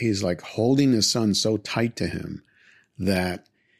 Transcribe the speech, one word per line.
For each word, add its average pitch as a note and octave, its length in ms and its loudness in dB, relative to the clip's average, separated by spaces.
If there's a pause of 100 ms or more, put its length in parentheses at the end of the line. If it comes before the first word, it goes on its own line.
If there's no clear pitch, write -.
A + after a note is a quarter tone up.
he's, G#2 220 0
like, F2+ 180 -2
holding C3 520 2
his A2 180 2
son A2 240 2
so G#2+ 240 0
tight A#2 380 -2
to - 100 -4
him - 360 -8 (560)
that F#2 480 -2 (340)